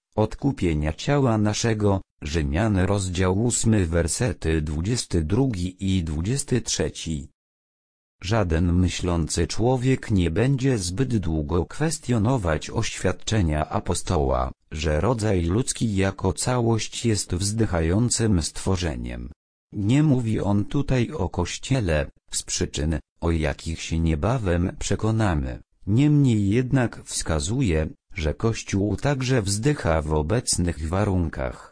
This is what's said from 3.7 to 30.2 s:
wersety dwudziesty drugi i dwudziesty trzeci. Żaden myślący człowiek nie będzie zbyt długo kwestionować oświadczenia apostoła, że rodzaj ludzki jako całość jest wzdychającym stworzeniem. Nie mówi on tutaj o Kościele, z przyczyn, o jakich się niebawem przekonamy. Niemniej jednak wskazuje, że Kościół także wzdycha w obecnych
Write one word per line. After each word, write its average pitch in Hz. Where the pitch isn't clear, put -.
wersety 82
dwudziesty 82
drugi 95
i 90
dwudziesty 95
trzeci. -
Żaden 90
myślący 87
człowiek 127
nie 90
będzie 127
zbyt 98
długo 80
kwestionować 120
oświadczenia 90
apostoła, 67
że 76
rodzaj 104
ludzki 104
jako 95
całość 117
jest 104
wzdychającym 98
stworzeniem. 60
Nie 110
mówi 123
on 101
tutaj 131
o 90
Kościele, 87
z -
przyczyn, 78
o 85
jakich 78
się -
niebawem 87
przekonamy. 98
Niemniej 127
jednak 123
wskazuje, 82
że 76
Kościół -
także 131
wzdycha 101
w 76
obecnych 76